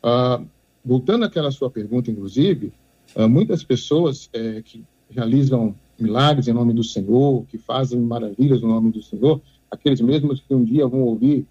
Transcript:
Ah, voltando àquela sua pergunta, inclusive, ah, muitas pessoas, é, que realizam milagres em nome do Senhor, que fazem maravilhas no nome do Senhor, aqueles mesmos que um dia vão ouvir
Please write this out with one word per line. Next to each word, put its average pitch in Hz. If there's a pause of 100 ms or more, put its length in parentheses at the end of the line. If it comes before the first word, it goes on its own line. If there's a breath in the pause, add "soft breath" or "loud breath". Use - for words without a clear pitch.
Ah, 123 (420)
voltando 135
àquela 156
sua 135
pergunta, 117
inclusive, 107 (420)
ah, 110
muitas 175
pessoas, 143
é, 113
que 113 (260)
realizam 120 (240)
milagres 123
em 117
nome 120
do 117
Senhor, 117
que -
fazem 123
maravilhas 117
no 117
nome 113
do 107
Senhor, 139 (320 soft breath)
aqueles 123
mesmos 139
que -
um 127
dia 135
vão 131
ouvir 120